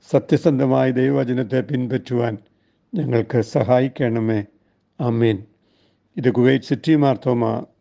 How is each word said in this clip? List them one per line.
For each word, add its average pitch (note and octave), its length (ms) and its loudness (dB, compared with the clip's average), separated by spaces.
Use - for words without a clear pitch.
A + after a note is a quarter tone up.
സത്യസന്ധമായ C3 800 2
ദൈവവചനത്തെ B2+ 680 0
പിൻപറ്റുവാൻ B2 760 -4
ഞങ്ങൾക്ക് B2+ 500 0
സഹായിക്കണമേ. A#2+ 1040 0
ആമേൻ. A#2 440 0
ഇത് C3 140 2
കുവൈറ്റ് B2 340 2
സിറ്റി D3+ 300 0
മാർത്തോമ B2 720 0